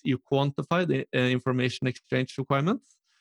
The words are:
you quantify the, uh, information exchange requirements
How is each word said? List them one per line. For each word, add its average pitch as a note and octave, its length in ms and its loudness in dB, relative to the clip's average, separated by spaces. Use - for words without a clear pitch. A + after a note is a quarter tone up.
you B2+ 160 0
quantify C#3+ 640 0
the, C3+ 300 -2
uh, C3 40 2
information B2+ 680 0
exchange C3 500 -4
requirements C#3+ 600 -2